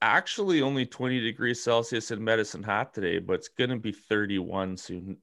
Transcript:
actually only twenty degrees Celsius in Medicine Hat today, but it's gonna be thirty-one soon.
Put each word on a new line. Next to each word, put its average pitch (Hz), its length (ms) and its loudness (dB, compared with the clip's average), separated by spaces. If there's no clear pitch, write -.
actually 175 580 4
only 135 240 2
twenty 127 340 -2
degrees 120 440 -2
Celsius 117 480 2
in 107 120 -4
Medicine 110 400 0
Hat 107 300 -2
today, 90 280 0
but 90 160 -2
it's - 120 -8
gonna 123 300 -2
be 110 140 -4
thirty-one 95 840 -2
soon. 92 460 -10